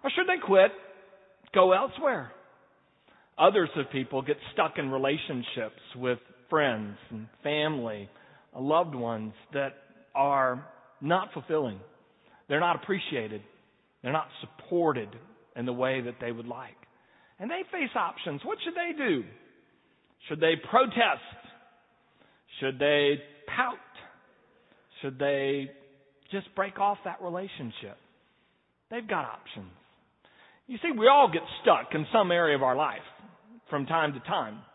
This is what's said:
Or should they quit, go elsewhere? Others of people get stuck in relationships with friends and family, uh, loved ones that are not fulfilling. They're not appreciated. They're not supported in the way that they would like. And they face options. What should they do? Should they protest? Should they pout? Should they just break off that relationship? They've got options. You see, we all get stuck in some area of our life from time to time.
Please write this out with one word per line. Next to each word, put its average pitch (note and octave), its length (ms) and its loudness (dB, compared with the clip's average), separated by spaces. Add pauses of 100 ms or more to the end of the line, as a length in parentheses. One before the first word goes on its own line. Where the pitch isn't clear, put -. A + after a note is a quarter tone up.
Or C4+ 60 -2
should F4+ 160 0
they F#4 180 0
quit, F#3+ 280 8 (800)
go F#3 200 8
elsewhere? A3+ 580 0 (1040)
Others F3+ 380 6
of C#3+ 160 -4
people C3 320 -2
get C#3+ 140 0 (160)
stuck D#3+ 260 0
in C#3 100 -4
relationships C3 920 -4 (160)
with B2 200 0 (320)
friends A2+ 480 0 (140)
and A2 160 -12 (160)
family, C#3 640 -4 (460)
uh, B2+ 60 -10
loved D3+ 340 2
ones A2+ 380 -4 (200)
that C#3 200 -4 (420)
are C#3 500 2 (360)
not F3+ 320 0
fulfilling. C3+ 460 -2 (680)
They're C#3+ 120 2
not F3 220 2
appreciated. A2+ 600 -6 (580)
They're B2+ 120 -4
not D#3 160 -2 (120)
supported D3 680 -2 (460)
in B2 120 -6
the B2 60 -4
way B2+ 280 0
that A#2+ 180 -8
they A#2+ 120 -6
would A#2 160 -10
like. A#2+ 300 -14 (600)
And A3+ 140 -8
they F#4 100 -6 (100)
face D#4 240 -6
options. F3 480 -4
What G#4+ 200 -6
should E4+ 100 -8
they E4+ 240 -6
do? F3+ 260 0 (1040)
Should D#3 120 -6
they E3 140 4 (180)
protest? A3 500 2 (1400)
Should C3 200 -4
they C#3+ 400 4 (280)
pout? B3 300 -2 (1200)
Should C3+ 160 -6
they C#3 520 0 (600)
just G3 260 -8
break G3 220 -2
off G3+ 280 2
that F3 160 -8
relationship? F3 760 -10 (960)
They've A3+ 160 -8
got F3+ 160 -2
options. G#2+ 480 -12 (960)
You A#3+ 140 -10
see, E4+ 100 -2
we A3+ 160 4
all C#4 240 10
get D#3+ 120 -2 (180)
stuck D#3 320 4
in D#3 180 -2
some G3 200 4
area E3 260 4
of C3+ 60 0
our B2+ 120 2
life C#3 220 0 (720)
from C#3 160 -2
time D3+ 280 0
to B2+ 80 -10
time. A#2 380 -6 (160)